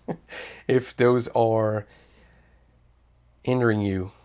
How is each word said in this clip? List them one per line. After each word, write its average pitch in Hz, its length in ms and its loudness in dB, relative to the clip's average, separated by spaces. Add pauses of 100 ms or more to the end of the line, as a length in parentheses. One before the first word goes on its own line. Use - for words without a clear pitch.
(340)
<laughs> - 340 -18
if - 280 0
those 123 340 2
are 110 560 0 (1600)
hindering 120 380 2
you, 95 300 -4 (140)